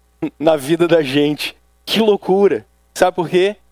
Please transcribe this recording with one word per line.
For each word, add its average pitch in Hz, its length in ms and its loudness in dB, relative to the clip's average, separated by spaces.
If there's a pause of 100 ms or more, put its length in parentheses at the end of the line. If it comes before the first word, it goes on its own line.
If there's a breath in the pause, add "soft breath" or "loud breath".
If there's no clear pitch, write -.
<laughs> - 300 -12
na 156 180 2
vida 160 320 0
da 165 140 2
gente. 147 520 -2 (300)
Que - 160 -2
loucura! 196 640 0 (300)
Sabe 185 200 0
por 165 140 -4
quê? 185 280 0 (160)